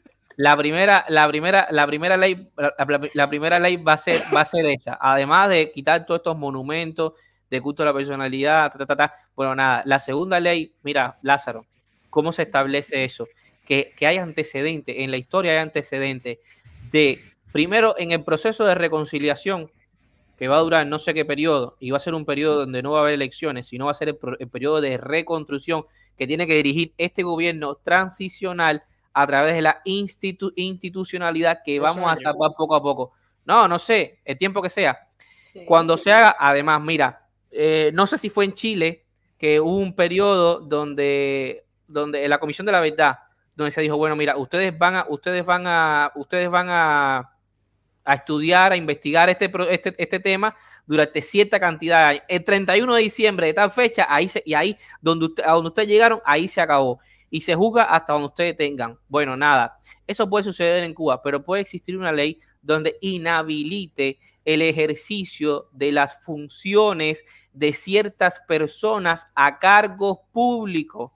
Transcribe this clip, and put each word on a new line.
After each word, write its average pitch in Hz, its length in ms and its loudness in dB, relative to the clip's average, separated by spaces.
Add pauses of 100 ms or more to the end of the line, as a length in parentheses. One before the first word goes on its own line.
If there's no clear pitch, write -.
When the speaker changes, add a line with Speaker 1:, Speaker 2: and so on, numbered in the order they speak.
(360)
Speaker 1:
La 147 200 6
primera, 170 540 2
la 151 180 6
primera, 170 440 2
la 147 160 2
primera 160 280 0
ley, 185 400 0
la, 143 220 -2
la, 143 340 -2
la 143 180 0
primera 156 300 0
ley 180 180 2
va 160 160 2
a 156 40 2
ser, 165 240 -2 (140)
va 156 60 6
a 151 40 4
ser 165 220 -2
esa. 127 340 -4
Además 139 480 4
de 160 220 2
quitar 156 340 0
todos 165 140 -2
estos 165 180 -4
monumentos 156 760 -6 (360)
de 127 120 -4
culto 143 200 -6
a 151 60 2
la 143 60 2
personalidad, 139 760 0
ta, 143 60 -20
ta, 139 80 -8
ta, 143 100 -2
ta. 143 180 0 (220)
Bueno, 135 200 -2
nada, 131 300 2
la 139 120 2
segunda 175 420 -2
ley, 175 440 -2
mira, 139 380 -4
Lázaro, 135 440 -2 (440)
¿cómo 156 240 0
se 165 100 -4
establece 139 600 -2
eso? 123 240 -8 (380)
Que, 139 300 -2
que 143 100 -2
hay 170 120 2
antecedentes, 151 840 -6
en 135 100 -6
la 131 80 -4
historia 170 360 -2
hay 160 60 2
antecedentes 135 800 -6 (520)
de, 147 280 4 (320)
primero, 202 460 2
en 170 140 -6
el 165 120 -2
proceso 220 420 -2
de 185 100 4
reconciliación, 156 960 -4 (680)
que 127 100 -6
va 139 100 4
a 160 40 4
durar 165 240 2
no 147 140 -4
sé 151 160 -4
qué 156 100 -2
periodo, 147 540 -2
y 127 100 -10
va 139 80 -2
a 139 40 -2
ser 170 120 -6
un 156 120 -6
periodo 147 340 -2
donde 127 240 -6
no 143 80 -4
va 151 80 2
a - 20 2
haber 147 140 2
elecciones, 135 520 -6
sino 127 180 -8
va 147 60 -2
a 147 40 -4
ser 151 140 -6
el 151 80 -8
pro-, 127 200 -10
el 123 120 -12
periodo 147 320 -2
de 135 160 -2
reconstrucción 156 880 -4 (300)
que 131 120 -6
tiene 165 180 -2
que 160 80 0
dirigir 151 440 0
este 175 260 -4
gobierno 165 520 -4
transicional 180 1080 -2 (300)
a 143 120 4
través 143 300 2
de 160 60 -2
la 156 240 2
institu-, 190 720 -6
institucionalidad 180 1080 -4
que 143 140 -4
Speaker 2:
Dos 143 60 -2
Speaker 1:
vamos 175 240 0
a 165 40 2
Speaker 2:
años. 156 100 -2
Speaker 1:
salvar 151 340 0
poco 156 200 0
a 143 80 2
poco. 135 300 -4 (320)
No, 208 220 6
no 175 120 0
sé, 208 460 -2
el - 120 -8
tiempo 190 240 -2
que 180 80 -4
sea. 165 380 -2 (380)
Speaker 3:
Sí, 185 200 -20
Speaker 1:
Cuando 165 320 4
Speaker 3:
sí. - 80 -10
Speaker 1:
se 202 60 4
haga, 220 260 8
además, 143 440 2
mira, 151 420 -2 (260)
eh, 156 440 2
no 190 120 2
sé 302 140 -4
si 208 100 -6
fue 202 160 2
en 196 80 -6
Chile 180 520 -4 (340)
que 151 200 4
hubo 165 180 0
un 190 180 -4
periodo 180 640 2
donde, 143 1040 -2 (220)
donde 147 360 -4
en 143 60 -2
la 147 100 4
Comisión 156 280 -8
de 208 60 0
la 180 60 4
Verdad, 156 380 2 (380)
donde 147 160 -4
se 160 100 -4
dijo, 151 160 -2
bueno, 156 180 0
mira, 147 220 -2
ustedes 170 400 -4
van 180 200 2
a, 180 120 -4
ustedes 180 340 -4
van 180 220 -2
a, 156 500 0
ustedes 180 340 -4
van 180 200 0
a, 143 600 0 (720)
a 139 100 2
estudiar, 165 600 4
a 180 40 0
investigar 156 520 2
este 185 200 0
pro-, 185 180 -4
este, 180 300 -2
este 175 220 -4
tema 196 360 -2 (300)
durante 151 360 0
cierta 208 380 2
cantidad 165 400 2
de 156 60 8
años. 147 220 2
El 180 160 -2
treinta 196 340 2
y 220 40 4
uno 247 120 0
de 233 80 4
diciembre 208 460 0
de 156 60 0
tal 202 180 2
fecha, 233 380 0
ahí 151 180 2
se, - 180 -6
y 156 80 -4
ahí 175 240 0 (240)
donde 160 240 0
usted, 160 180 -6
a 156 100 4
donde 165 160 2
ustedes 214 180 -2
llegaron, 220 380 4
ahí 156 220 2
se 190 140 -2
acabó. 139 380 2 (300)
Y 156 120 -6
se 170 140 0
juzga 220 280 2
hasta 160 300 2
donde 147 140 -2
ustedes 170 280 -4
tengan. 131 420 -6 (120)
Bueno, 139 260 -2
nada, 135 420 2 (300)
eso 208 220 -2
puede 202 160 0
suceder 175 380 0
en 165 100 -8
Cuba, 151 280 -2
pero 143 220 -4
puede 190 180 -2
existir 185 360 -10
una 185 160 -4
ley 151 260 -2 (220)
donde 156 400 -2
inhabilite 160 1160 -4 (280)
el 156 160 2
ejercicio 156 1120 -4
de 139 180 -2
las 143 320 -2
funciones 160 1000 -2 (260)
de 147 220 -2
ciertas 196 720 -2
personas 170 880 -2
a 143 240 4
cargos 196 600 2 (120)
públicos. 214 840 -4